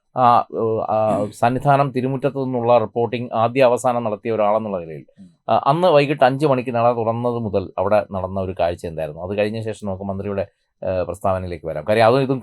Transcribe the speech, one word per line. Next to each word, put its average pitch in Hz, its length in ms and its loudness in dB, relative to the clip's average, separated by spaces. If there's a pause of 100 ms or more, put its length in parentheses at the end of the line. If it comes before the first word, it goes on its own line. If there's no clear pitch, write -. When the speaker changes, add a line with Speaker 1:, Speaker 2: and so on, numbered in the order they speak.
(180)
Speaker 1:
ആ, 120 300 4 (120)
ഏഹ്, 110 220 0 (100)
ആ, 107 340 0 (140)
സന്നിധാനം 135 560 2
തിരുമുറ്റത്തു 131 500 -2
നിന്നുള്ള 120 320 4
റിപ്പോർട്ടിംഗ് 117 560 -2
ആദ്യ 117 300 2
അവസാനം 120 400 0
നടത്തിയ 110 280 -4
ഒരാളെന്നുള്ള 107 460 0
നിലയിൽ, 80 260 -10 (160)
Speaker 2:
ഉം. 95 100 -20 (200)
Speaker 1:
ആ, 113 180 2
അന്ന് 165 200 2
വൈകിട്ട് 147 360 4
അഞ്ച് 135 220 4
മണിക്ക് 127 300 0
നട 120 160 2
തുറന്നത് 117 480 -2
മുതൽ 98 380 -2
അവിടെ 101 340 2
നടന്ന 95 280 -4
ഒരു 92 200 -4
കാഴ്ച 87 260 -2
എന്തായിരുന്നു? 78 360 -6
അത് 95 160 -6
കഴിഞ്ഞ 107 240 -2
ശേഷം 107 260 -8
നമുക്ക് 95 160 -6
മന്ത്രിയുടെ, 98 440 -4 (360)
ഏഹ്, 92 200 -2
പ്രസ്താവനയിലേക്ക് 87 640 -4
വരാം. 76 220 -8
കാര്യം, 110 160 4
അതും 127 160 6
ഇതും 131 220 -2